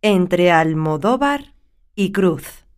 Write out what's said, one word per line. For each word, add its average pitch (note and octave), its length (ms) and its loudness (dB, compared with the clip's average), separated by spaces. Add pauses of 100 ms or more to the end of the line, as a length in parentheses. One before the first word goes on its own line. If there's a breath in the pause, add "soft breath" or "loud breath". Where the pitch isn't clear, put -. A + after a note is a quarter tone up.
entre F3+ 500 2
Almodóvar E3 1000 -2 (420)
y G3 180 -2
Cruz. F#3 520 -4 (140)